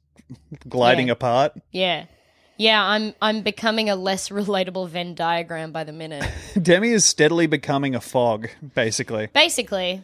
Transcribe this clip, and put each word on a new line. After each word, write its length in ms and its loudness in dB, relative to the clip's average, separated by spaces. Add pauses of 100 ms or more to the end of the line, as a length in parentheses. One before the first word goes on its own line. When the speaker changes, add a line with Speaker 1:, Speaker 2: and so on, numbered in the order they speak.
(680)
Speaker 1:
gliding 400 4
Speaker 2:
Yeah. 60 2
Speaker 1:
apart. 400 2 (180)
Speaker 2:
Yeah. 340 -2 (520)
Yeah, 260 4
I'm, 380 -2
I'm 200 0
becoming 500 -2
a 40 0
less 340 -4
<laughs> 100 -6
relatable 500 -2
Venn 240 -8
diagram 580 -4
by 120 -8
the 100 -12
minute. 340 -8 (160)
Speaker 1:
<laughs> 160 -4
Demi 300 4
is 160 4
steadily 400 4
becoming 480 0
a 80 -4
fog, 480 0 (240)
basically. 540 -2
Speaker 2:
Basically. 760 -2